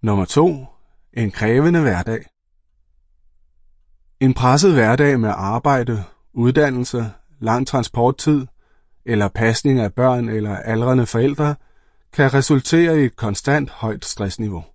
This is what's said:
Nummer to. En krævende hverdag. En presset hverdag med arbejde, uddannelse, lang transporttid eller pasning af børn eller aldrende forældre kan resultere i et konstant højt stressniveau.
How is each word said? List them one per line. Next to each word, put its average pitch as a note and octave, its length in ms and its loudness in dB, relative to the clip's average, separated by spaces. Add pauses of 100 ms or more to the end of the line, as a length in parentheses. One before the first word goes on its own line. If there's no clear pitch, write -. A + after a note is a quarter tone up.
Nummer G2+ 240 0
to. D3 400 0 (480)
En A2 180 -4
krævende C#3+ 500 2
hverdag. A2+ 440 -2 (1900)
En C3 140 2
presset C#3+ 400 4
hverdag C3+ 460 4
med G#2+ 160 0
arbejde, A#2 680 -2 (300)
uddannelse, B2 800 0 (260)
lang A#2 280 -2
transporttid B2+ 800 -2 (580)
eller G#2+ 220 0
pasning A#2 520 0
af G#2 140 -2
børn B2 360 0
eller G#2+ 260 -4
aldrende A#2 500 0
forældre C#3+ 500 0 (580)
kan C3+ 200 2
resultere D#3 680 2
i C3+ 40 2
et A#2+ 100 -4
konstant B2 540 -2
højt G#2+ 360 -8
stressniveau. G2 580 -6 (120)